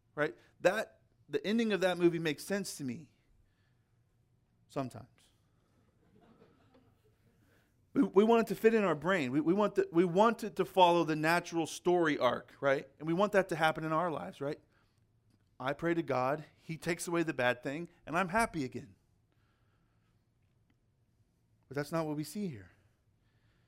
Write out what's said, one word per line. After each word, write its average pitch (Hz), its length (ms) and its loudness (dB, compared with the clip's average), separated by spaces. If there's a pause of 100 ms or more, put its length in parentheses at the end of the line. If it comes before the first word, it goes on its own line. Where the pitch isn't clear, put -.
(160)
right? 156 180 -2 (280)
That, 202 340 0 (340)
the 147 160 -6
ending 220 280 0
of 175 80 -2
that 180 160 0
movie 170 220 2
makes 156 240 -4
sense 196 340 -6
to 147 60 -10
me 120 240 -10 (1600)
sometimes. 127 360 -10 (3000)
We, - 100 4
we 190 200 6
want 233 240 6
it - 0 -
to 190 80 -4
fit 226 180 4
in 220 100 4
our 170 120 2
brain. 151 360 -2
We, 151 100 0
we 160 120 2
want 202 220 0
the, - 160 0
we 170 140 4
want 214 380 2
it 208 120 -10
to 180 100 -2
follow 175 380 6
the 156 120 0
natural 170 520 0
story 170 500 0
arc, 120 440 0
right? 139 260 0 (100)
And 156 100 -10
we 165 60 -2
want 202 200 0
that 185 160 2
to 170 60 -4
happen 156 280 0
in 160 80 -6
our 165 180 -2
lives, 175 300 -10
right? 143 200 -6 (1000)
I 131 140 -4
pray 170 200 -2
to 165 100 0
God, 131 420 -2 (160)
he 160 160 -10
takes 170 300 -6
away 170 160 0
the 160 100 -4
bad 123 280 0
thing, 151 280 -8 (180)
and 156 100 -6
I'm 185 120 -2
happy 202 340 -2
again. 123 240 -10 (2750)
But 131 80 -18
that's 143 160 -6
not 165 160 -2
what 147 100 -6
we 151 60 -6
see 208 240 -8
here. 104 240 -12 (960)